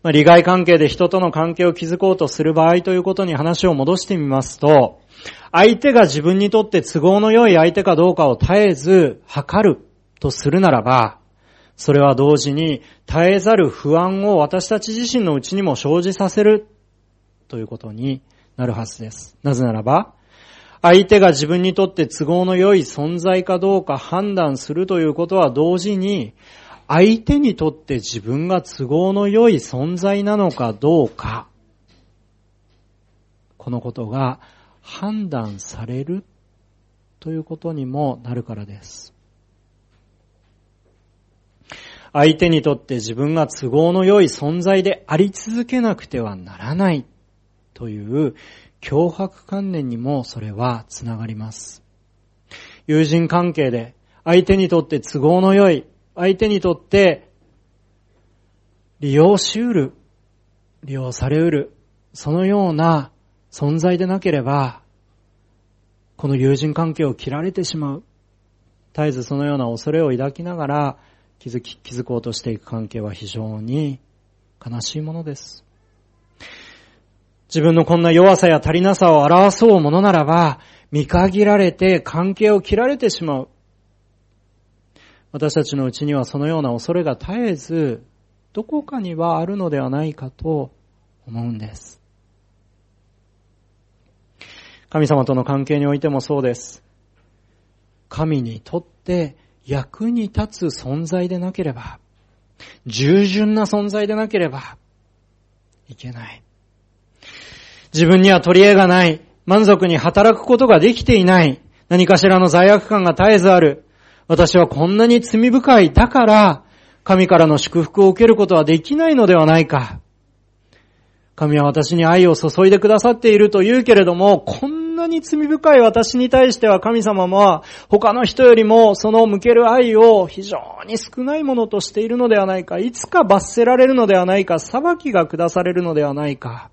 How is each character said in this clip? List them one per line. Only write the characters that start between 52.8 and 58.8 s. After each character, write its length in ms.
友 200
人 240
関 240
係 180
で 240
相 180
手 140
に 100
と 120
っ 60
て 140
都 220
合 180
の 140
良 180
い、 160
相 220
手 140
に 100
と 140
っ 80
て 480